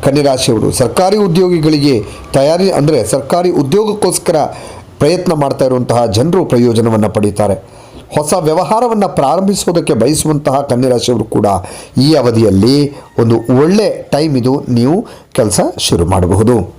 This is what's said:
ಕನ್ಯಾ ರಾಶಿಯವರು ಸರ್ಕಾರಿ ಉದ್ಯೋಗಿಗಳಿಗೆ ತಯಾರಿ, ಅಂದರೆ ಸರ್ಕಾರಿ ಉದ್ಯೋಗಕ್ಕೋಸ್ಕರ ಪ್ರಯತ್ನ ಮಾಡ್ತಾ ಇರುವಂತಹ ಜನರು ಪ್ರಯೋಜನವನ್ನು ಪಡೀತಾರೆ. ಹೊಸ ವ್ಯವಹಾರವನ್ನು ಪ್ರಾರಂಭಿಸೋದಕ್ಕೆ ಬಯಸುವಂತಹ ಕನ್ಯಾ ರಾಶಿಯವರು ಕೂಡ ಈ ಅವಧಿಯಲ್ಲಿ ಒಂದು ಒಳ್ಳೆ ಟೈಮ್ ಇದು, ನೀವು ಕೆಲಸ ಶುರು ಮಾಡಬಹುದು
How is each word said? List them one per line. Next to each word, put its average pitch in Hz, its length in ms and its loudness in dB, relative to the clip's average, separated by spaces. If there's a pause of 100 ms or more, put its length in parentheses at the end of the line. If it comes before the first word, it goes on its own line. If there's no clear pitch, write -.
ಕನ್ಯಾ 143 200 0
ರಾಶಿಯವರು 123 480 0
ಸರ್ಕಾರಿ 202 440 0
ಉದ್ಯೋಗಿಗಳಿಗೆ 156 840 2 (300)
ತಯಾರಿ, 165 380 2
ಅಂದರೆ 147 360 0
ಸರ್ಕಾರಿ 175 440 -2
ಉದ್ಯೋಗಕ್ಕೋಸ್ಕರ 185 880 0 (640)
ಪ್ರಯತ್ನ 175 340 0
ಮಾಡ್ತಾ 143 320 -2
ಇರುವಂತಹ 123 420 0
ಜನರು 147 380 0
ಪ್ರಯೋಜನವನ್ನು 113 640 2
ಪಡೀತಾರೆ. 101 760 -4 (240)
ಹೊಸ - 240 -2
ವ್ಯವಹಾರವನ್ನು 190 760 0
ಪ್ರಾರಂಭಿಸೋದಕ್ಕೆ 170 880 0
ಬಯಸುವಂತಹ 143 680 0
ಕನ್ಯಾ 131 300 0
ರಾಶಿಯವರು 117 340 0
ಕೂಡ - 220 -2 (520)
ಈ 143 160 4
ಅವಧಿಯಲ್ಲಿ 113 640 2 (420)
ಒಂದು 117 180 2 (260)
ಒಳ್ಳೆ 185 500 0
ಟೈಮ್ 147 240 0
ಇದು, 127 320 0
ನೀವು 131 380 0 (260)
ಕೆಲಸ - 280 0 (180)
ಶುರು - 280 0
ಮಾಡಬಹುದು 95 500 2 (220)